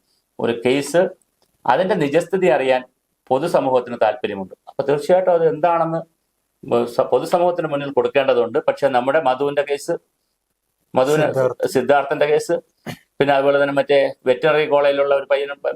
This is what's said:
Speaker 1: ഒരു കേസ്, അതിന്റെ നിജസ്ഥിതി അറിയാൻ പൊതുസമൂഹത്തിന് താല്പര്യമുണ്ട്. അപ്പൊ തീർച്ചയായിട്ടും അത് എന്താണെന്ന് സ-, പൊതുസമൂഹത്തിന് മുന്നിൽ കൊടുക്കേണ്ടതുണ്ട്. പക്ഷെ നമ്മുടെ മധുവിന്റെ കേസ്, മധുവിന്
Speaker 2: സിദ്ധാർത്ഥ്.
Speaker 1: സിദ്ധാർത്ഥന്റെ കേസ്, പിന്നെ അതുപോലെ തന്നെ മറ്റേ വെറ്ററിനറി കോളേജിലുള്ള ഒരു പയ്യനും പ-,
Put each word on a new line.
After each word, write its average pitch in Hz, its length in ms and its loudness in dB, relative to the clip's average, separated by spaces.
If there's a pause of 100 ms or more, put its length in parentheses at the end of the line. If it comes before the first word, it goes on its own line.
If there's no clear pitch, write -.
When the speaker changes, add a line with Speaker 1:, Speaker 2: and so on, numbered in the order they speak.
(380)
Speaker 1:
ഒരു 117 280 -2
കേസ്, 143 420 0 (580)
അതിന്റെ 180 280 2
നിജസ്ഥിതി 170 520 0
അറിയാൻ 131 380 2 (440)
പൊതുസമൂഹത്തിന് 131 760 0
താല്പര്യമുണ്ട്. 101 520 -2 (140)
അപ്പൊ - 200 -8
തീർച്ചയായിട്ടും 180 440 2
അത് 165 160 2
എന്താണെന്ന് 165 520 0 (840)
സ-, - 140 -2
പൊതുസമൂഹത്തിന് 170 680 0
മുന്നിൽ 143 220 -6
കൊടുക്കേണ്ടതുണ്ട്. 123 680 0
പക്ഷെ 143 300 0
നമ്മുടെ 131 340 0
മധുവിന്റെ 143 400 0
കേസ്, 143 320 -6 (1000)
മധുവിന് 143 280 2
Speaker 2:
സിദ്ധാർത്ഥ്. 127 460 0
Speaker 1:
സിദ്ധാർത്ഥന്റെ 139 580 0
കേസ്, 151 260 0 (380)
പിന്നെ - 440 -2
അതുപോലെ 139 280 2
തന്നെ 143 120 0
മറ്റേ 139 380 2 (140)
വെറ്ററിനറി 147 400 2
കോളേജിലുള്ള 143 480 2
ഒരു 135 160 -2
പയ്യനും 143 340 -4
പ-, 139 120 -4